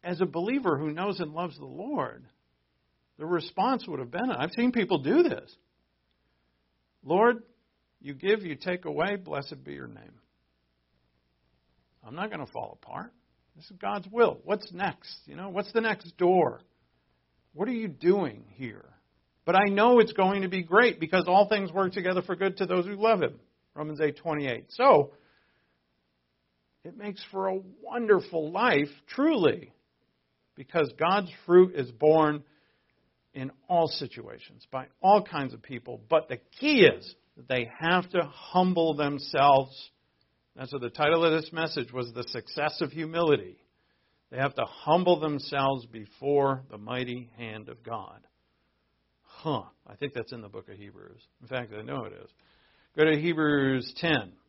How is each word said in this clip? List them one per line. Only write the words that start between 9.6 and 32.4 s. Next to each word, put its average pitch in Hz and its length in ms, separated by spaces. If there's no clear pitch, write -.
be - 120
your 67 120
name. - 340
I'm 117 120
not 208 160
gonna 151 140
fall - 360
apart. - 300
This 156 120
is 190 100
God's 196 320
will. 214 340
What's 196 300
next? 175 420
You 143 120
know, 190 140
what's 202 220
the 226 80
next 214 360
door? 175 460
What 185 160
are 254 40
you 220 140
doing 151 580
here? 127 320
But 175 100
I 196 140
know 226 320
it's 226 140
going 196 280
to 185 60
be 180 160
great 196 340
because 170 300
all 202 200
things 196 220
work 185 220
together 185 300
for 180 120
good 190 220
to 190 100
those 180 200
who 202 100
love 208 260
him." - 160
Romans 151 240
eight 147 160
twenty-eight. 139 540
So, 247 420
it 170 140
makes 208 340
for 190 180
a 190 120
wonderful 185 720
life, 175 400
truly, 220 680
because 139 440
God's 180 320
fruit 180 280
is 127 160
born 151 540